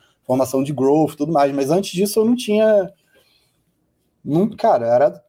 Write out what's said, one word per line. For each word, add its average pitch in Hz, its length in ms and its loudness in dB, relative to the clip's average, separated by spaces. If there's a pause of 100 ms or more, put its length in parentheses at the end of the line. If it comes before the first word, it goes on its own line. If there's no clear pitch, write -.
(300)
formação 131 320 0
de 143 100 -6
growth 139 420 0
e - 20 -20
tudo 147 160 -4
mais, 143 200 2
mas 139 180 -4
antes 196 200 -2
disso 202 300 -2
eu 214 40 2
não 240 120 0
tinha, 214 560 0 (1300)
não, 170 240 0
cara, 160 380 0
era 123 420 2